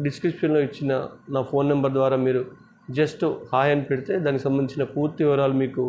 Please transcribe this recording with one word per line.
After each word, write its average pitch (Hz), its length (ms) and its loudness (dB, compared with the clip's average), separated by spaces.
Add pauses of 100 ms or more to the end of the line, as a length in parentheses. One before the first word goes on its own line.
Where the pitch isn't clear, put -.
డిస్క్రిప్షన్లో 151 640 0
ఇచ్చిన 135 240 -4 (420)
నా 135 80 0
ఫోన్ 139 260 0
నెంబర్ 139 300 2
ద్వారా 131 280 4
మీరు 127 160 2 (480)
just 147 320 -2 (300)
హాయ్ 135 220 4
అని 143 160 0
పెడితే 131 280 -2
దానికి 143 260 0
సంబంధించిన 135 400 0 (100)
పూర్తి 151 300 -2
వివరాలు 139 300 2
మీకు 131 340 0